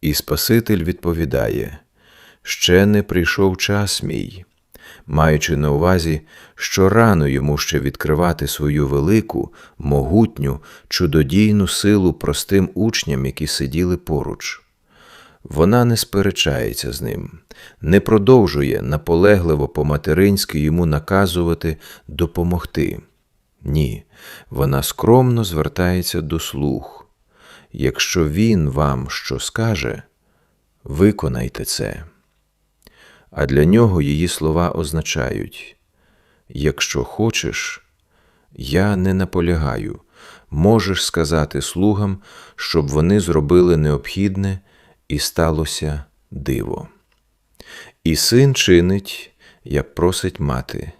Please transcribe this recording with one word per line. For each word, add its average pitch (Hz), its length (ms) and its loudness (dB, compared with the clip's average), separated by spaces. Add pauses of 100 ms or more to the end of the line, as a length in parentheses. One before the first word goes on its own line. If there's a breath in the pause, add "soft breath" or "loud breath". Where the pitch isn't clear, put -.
І 76 140 -2
Спаситель 110 680 0
відповідає: 76 920 -4 (640 soft breath)
«Ще 92 440 2
не 104 160 4
прийшов 90 540 0
час 101 460 -2
мій», 76 420 -8 (640 loud breath)
маючи 78 500 2
на 73 140 0
увазі, 82 500 0 (340 loud breath)
що - 340 0
рано 101 400 4
йому 69 300 -2
ще 73 220 -2
відкривати 76 680 -2
свою 73 420 -2
велику, 73 680 0 (240 loud breath)
могутню, 71 840 0 (280 loud breath)
чудодійну 90 800 2
силу 101 440 2
простим - 600 0
учням, 80 520 -2
які 67 200 -6
сиділи 80 500 -2
поруч. - 680 -6 (800 soft breath)
Вона 101 400 4
не 117 120 2
сперечається 76 960 -2
з 57 100 -10
ним, - 360 -8 (420 loud breath)
не 90 200 4
продовжує 101 800 4
наполегливо 82 880 2
по-материнськи 80 920 0
йому 80 260 2
наказувати 85 880 0 (320 loud breath)
допомогти. 85 920 -4 (680)
Ні, 73 380 -2 (460 loud breath)
вона 139 320 -2
скромно 120 640 2
звертається 87 760 -2
до 78 200 -4
слуг. - 680 -6 (680 soft breath)
«Якщо - 560 -2
він 90 420 2
вам 67 400 -2
що - 300 -8
скаже, 87 640 -4 (800)
виконайте 69 840 0
це». 50 400 -8 (1300 soft breath)
А 71 160 -2
для 69 180 4
нього 110 380 4
її 73 260 0
слова 82 420 -2
означають: 76 1080 -6 (720)
«Якщо 71 560 -4
хочеш, - 840 -4 (680)
я 92 440 0
не 95 180 0
наполягаю, 87 840 -2 (500 loud breath)
можеш 98 540 2
сказати 76 580 -2
слугам, 98 560 -2 (380 loud breath)
щоб 76 320 -2
вони 82 320 2
зробили 87 560 4
необхідне, 95 840 -2 (480 soft breath)
і 76 100 -4
сталося 78 840 -4 (260)
диво». 67 580 -6 (1160 loud breath)
І 80 120 2
син 127 380 4
чинить, 92 800 2 (320 soft breath)
як 71 300 -4
просить 90 460 -2
мати. 65 600 -6